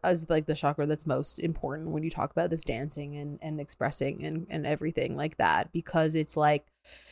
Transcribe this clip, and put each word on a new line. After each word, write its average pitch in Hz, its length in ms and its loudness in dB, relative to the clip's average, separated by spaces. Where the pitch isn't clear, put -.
is, 165 180 2
like, 156 180 4
the 151 80 2
chakra 147 320 0
that's 151 200 0
most 143 320 0
important 160 520 -2
when 156 120 -2
you 160 80 -2
talk - 200 -2
about 170 200 0
this 165 140 -2
dancing 143 520 -6
and, 147 240 -8
and 151 200 -6
expressing 139 640 -2
and, 160 260 -4
and 156 160 -4
everything 151 500 0
like 151 220 -4
that, 82 340 4
because 160 420 2
it's, 156 220 0
like, 151 300 4